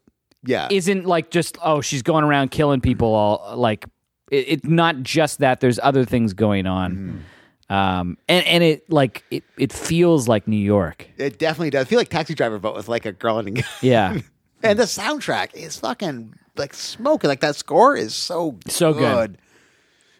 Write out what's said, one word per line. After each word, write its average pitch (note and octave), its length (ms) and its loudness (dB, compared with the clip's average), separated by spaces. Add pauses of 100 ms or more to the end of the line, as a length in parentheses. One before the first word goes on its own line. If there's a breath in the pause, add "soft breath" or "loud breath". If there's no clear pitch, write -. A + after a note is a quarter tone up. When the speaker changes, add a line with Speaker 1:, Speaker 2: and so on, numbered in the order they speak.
(460)
Speaker 1:
Yeah. A2 260 -2
Speaker 2:
isn't, F#3+ 340 0
like, E3+ 240 0
just, - 340 -2
oh, D3+ 180 2
she's C#3 200 -4
going D#3 220 2
around C#3+ 280 2
killing C#3+ 300 2
people A2+ 320 2
all, G#2 440 0
like, A2+ 280 -2 (460)
it, C3+ 160 0
it's D3+ 180 -2
not E3 380 2
just C#3+ 360 0
that. C3 200 2
There's B2 240 2
other C3+ 220 4
things A2+ 280 0
going G2+ 320 2
on. F#2 280 -2
Speaker 1:
Mm-hmm. - 800 -12
Speaker 2:
Um, F#2 440 0 (120)
and, E3+ 180 2
and E3+ 160 4
it, D#3 260 2
like, C#3+ 400 0
it, A#2 140 -6 (140)
it C3 160 -2
feels E3 560 2
like A2 180 2
New G#2+ 80 0
York. G2+ 640 0
Speaker 1:
It C3+ 200 -6
definitely D#3 340 -2
does. C3+ 140 2
I - 40 -6
feel A#3 100 4
like G3+ 80 0
Taxi D#3+ 260 -4
Driver, A2+ 260 -2
but G#2+ 140 -4
with, G2 140 -12
like, A#2 180 -4
a G#2+ 60 -8
girl A2 280 -2
and G#2 100 -6
a - 20 -8
guy. A#2+ 160 -4 (140)
Speaker 2:
Yeah. B2 440 4
Speaker 1:
<laughs> - 40 -20 (340)
And G#3+ 160 2
the A#3 60 2
soundtrack E3 680 -4
is D#3 240 -16
fucking, D3+ 560 -8 (220)
like, C#3 180 -8
smoking. - 540 -2
Like, C#3 140 0
that D3 140 0
score A3 400 4
is A2 200 -6
so E3 420 -6 (100)
Speaker 2:
So D#3+ 240 2
good. D3+ 100 0 (320)
Speaker 1:
good. - 40 -20 (840 soft breath)